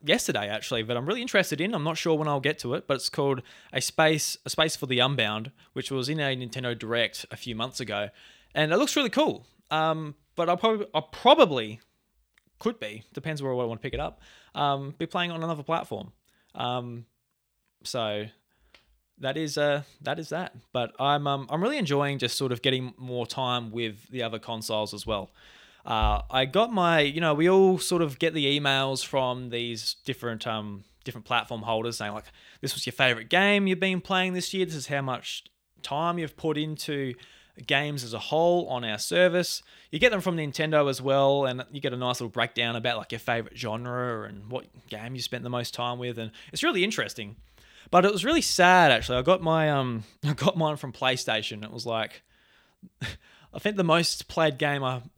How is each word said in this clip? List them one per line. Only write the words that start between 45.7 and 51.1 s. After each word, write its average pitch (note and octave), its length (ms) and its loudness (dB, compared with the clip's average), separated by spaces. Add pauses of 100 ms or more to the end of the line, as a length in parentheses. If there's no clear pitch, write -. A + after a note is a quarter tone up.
time B2 260 -4
with, B2 200 -8
and A2 120 -8 (220)
it's - 100 -4
really A#3 220 2
interesting. G3 520 -4 (540)
But F3+ 140 8
it G#3 80 6
was F#3+ 100 -2
really D4 200 4
sad, F3+ 500 8
actually. A#2 240 2
I B2+ 60 2
got F3+ 180 4
my, D#3+ 300 2
um, B2+ 340 0 (100)
<laughs> - 120 -10
I D3 80 0
got - 240 0
mine D3+ 180 0
from C3+ 160 -10
PlayStation. A2+ 720 -2